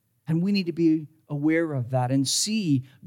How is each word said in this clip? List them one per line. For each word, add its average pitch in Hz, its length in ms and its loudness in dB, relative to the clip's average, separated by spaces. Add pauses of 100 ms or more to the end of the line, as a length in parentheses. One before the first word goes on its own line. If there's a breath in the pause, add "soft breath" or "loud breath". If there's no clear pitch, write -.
(280)
And 165 140 0
we 202 100 0
need 190 140 0
to 170 60 -6
be 156 360 2 (200)
aware 156 440 0
of 127 180 -4
that 127 220 0
and 135 160 2
see 175 560 0 (220 soft breath)